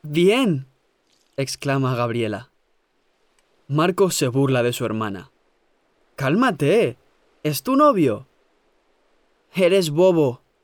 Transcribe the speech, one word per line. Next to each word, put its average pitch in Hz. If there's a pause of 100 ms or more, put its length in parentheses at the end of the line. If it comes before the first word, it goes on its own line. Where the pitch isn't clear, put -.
"Bien", 175 (720)
exclama 135
Gabriela. 113 (1160)
Marcos 170
se 131
burla 131
de 120
su 120
hermana. 107 (840)
"Cálmate, 165 (460)
es 151
tu 262
novio." 175 (1300)
"Eres 185
bobo", 156 (240)